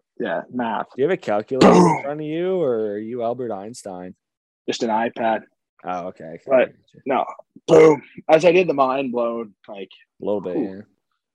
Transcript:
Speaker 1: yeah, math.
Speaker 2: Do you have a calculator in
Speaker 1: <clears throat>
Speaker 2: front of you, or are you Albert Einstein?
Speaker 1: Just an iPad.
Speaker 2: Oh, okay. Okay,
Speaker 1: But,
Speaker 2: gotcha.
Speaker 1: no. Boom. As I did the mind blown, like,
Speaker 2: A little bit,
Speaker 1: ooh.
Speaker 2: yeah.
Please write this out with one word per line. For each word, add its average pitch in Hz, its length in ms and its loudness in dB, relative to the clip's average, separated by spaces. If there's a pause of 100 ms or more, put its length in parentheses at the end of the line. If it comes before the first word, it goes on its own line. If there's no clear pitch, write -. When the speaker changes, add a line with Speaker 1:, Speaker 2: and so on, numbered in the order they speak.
(180)
Speaker 1:
yeah, 90 240 -4 (100)
math. 113 420 -6
Speaker 2:
Do 120 80 -4
you - 60 2
have 180 40 -2
a 190 40 -2
calculator 123 540 2
in 180 320 4
Speaker 1:
<clears throat> - 0 -
Speaker 2:
front 147 180 -8
of 151 60 -8
you, 175 340 -4
or 113 320 -2
are 104 60 -6
you 117 240 -8
Albert 120 300 -4
Einstein? 95 600 -12 (540)
Speaker 1:
Just 120 140 -6
an 117 80 -2
iPad. 113 500 -2 (440)
Speaker 2:
Oh, 90 240 -8
okay. 92 160 -16
Okay, 80 220 -16
Speaker 1:
But, 127 220 4
Speaker 2:
gotcha. - 380 -20
Speaker 1:
no. 247 180 0 (420)
Boom. 160 360 8 (260)
As 156 160 4
I 175 80 6
did 180 160 4
the 151 60 -2
mind 135 380 0
blown, 117 420 -4 (140)
like, 98 220 -14 (300)
Speaker 2:
A - 40 -10
little 101 160 -2
bit, 90 160 -6
Speaker 1:
ooh. - 60 -2
Speaker 2:
yeah. 98 180 -10 (540)